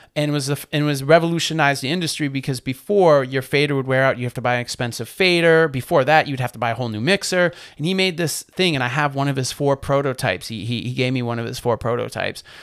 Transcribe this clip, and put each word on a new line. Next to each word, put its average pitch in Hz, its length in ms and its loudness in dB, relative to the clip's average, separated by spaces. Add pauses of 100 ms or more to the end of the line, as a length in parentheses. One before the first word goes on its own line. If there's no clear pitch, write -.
(180)
and 147 160 0
was 139 140 -2
the 143 60 0
f-, - 200 -8
and 147 120 2
was 143 160 0
revolutionized 160 800 2
the 127 80 -4
industry 156 380 -2
because 135 320 -4
before, 156 640 2
your 131 180 -2
fader 147 320 0
would 135 140 0
wear 131 160 2
out, 135 140 2
you 123 80 -4
have 120 80 -6
to 127 80 -6
buy 123 140 0
an 120 40 -2
expensive 120 480 -6
fader. 170 640 4
Before 135 340 2
that, 147 240 4
you'd 131 140 -4
have 123 100 -2
to 113 80 -16
buy 117 120 -2
a 113 40 -2
whole 120 140 -4
new 107 100 -4
mixer. 180 540 0 (240)
And 147 80 -6
he 185 80 0
made 190 240 0
this 147 240 -4
thing, 180 340 0
and 127 80 -2
I 120 40 -2
have 139 280 -2
one 139 140 0
of 135 80 -2
his 131 160 -4
four 139 240 0
prototypes. 135 720 -2
He, 110 160 -8
he, 117 160 -4
he 123 120 -6
gave 127 200 0
me 127 80 -2
one 117 160 -4
of 117 80 -6
his 117 140 -8
four 117 180 0
prototypes, 110 680 -4 (200)